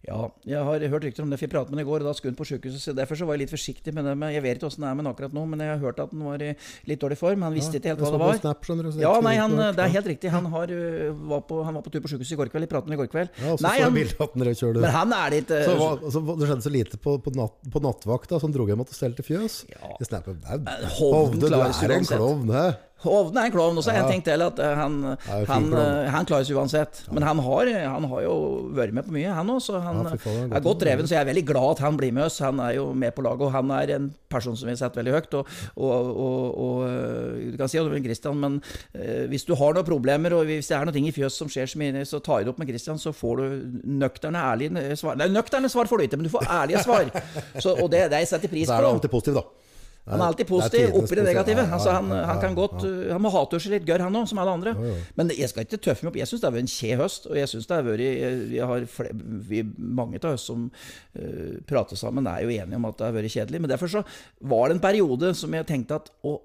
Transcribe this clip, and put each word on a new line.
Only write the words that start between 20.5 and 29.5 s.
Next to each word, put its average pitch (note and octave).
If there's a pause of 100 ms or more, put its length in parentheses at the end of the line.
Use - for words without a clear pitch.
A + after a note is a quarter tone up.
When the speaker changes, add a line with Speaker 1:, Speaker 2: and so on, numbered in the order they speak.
Speaker 1:
Men - (100)
Hovden C#3+
Speaker 2:
Hovde, C3+
du D#3
Speaker 1:
klarer B2+
seg D#3
Speaker 2:
er -
en F3+
Speaker 1:
uansett. B2+
Speaker 2:
klovn, B2
hæ?» E3+ (300)
Speaker 1:
Hovden F3+
er A#3+
en -
klovn, E3+
og -
så A#3
har A3
jeg F3+
Speaker 2:
Ja. C3+
Speaker 1:
tenkt F#3
til D3+
at, F3+
eh, D3
han, D3 (100)
Speaker 2:
Ja, C3+
en G#2
fin G2+
Speaker 1:
han, -
Speaker 2:
klovn. C#3+
Speaker 1:
eh, C3+
han E3
klarer C3+
seg C#3+
uansett. C#3
Speaker 2:
Ja. -
Speaker 1:
Men D3
han D#3
har, C3+ (220)
han C#3+
har B2+
jo D#3+ (420)
vært A2+
med B2
på -
mye, E3
han E3+